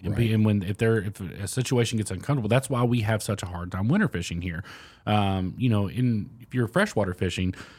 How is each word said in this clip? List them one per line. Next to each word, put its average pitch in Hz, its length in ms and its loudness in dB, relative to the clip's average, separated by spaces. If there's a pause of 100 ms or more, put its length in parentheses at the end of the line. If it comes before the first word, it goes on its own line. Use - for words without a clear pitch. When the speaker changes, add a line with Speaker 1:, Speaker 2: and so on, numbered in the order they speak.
Speaker 1:
And 98 120 -2
be, 117 80 2
Speaker 2:
Right. 110 100 2
Speaker 1:
and 110 100 4
when, 104 200 4
if 101 140 -4
they're, 113 200 4
if 101 240 -4
a 95 260 -8
situation 120 520 0
gets 104 100 -2
uncomfortable, 104 400 -2
that's 131 180 2
why 123 140 0
we 117 200 2
have 107 200 0
such - 220 -4
a - 20 -6
hard 87 260 -8
time 98 180 0
winter 190 180 4
fishing 87 340 -4
here. 87 220 -6 (420)
Um, 98 540 2
you 127 100 4
know, 101 180 2
in, 113 440 -2 (100)
if - 140 -12
you're 120 120 0
freshwater 107 460 0
fishing, 92 400 0 (260)